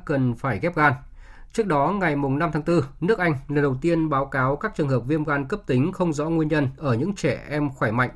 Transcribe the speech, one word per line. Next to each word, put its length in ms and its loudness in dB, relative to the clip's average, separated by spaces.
cần 300 0
phải 240 -4
ghép 160 -2
gan. 180 4
Trước 140 0
đó, 320 2
ngày 160 2
mùng 240 0
năm 140 0
tháng 100 -2
tư, 220 2
nước 180 2
Anh 160 2
lần 160 0
đầu 180 2
tiên 280 2
báo 160 0
cáo 300 0
các 200 -6
trường 140 0
hợp 100 2
viêm 240 -2
gan 240 -2
cấp 200 -4
tính 240 2
không 220 0
rõ 160 -2
nguyên 180 2
nhân 200 2
ở 160 0
những 220 -2
trẻ 340 -2
em 200 -2
khỏe 220 -2
mạnh 240 0